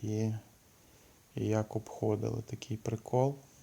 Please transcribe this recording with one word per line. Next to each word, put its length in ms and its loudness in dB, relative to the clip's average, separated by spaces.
і, 320 2
і 120 0
як 300 2
обходили 680 0
такий 340 -8
прикол. 600 2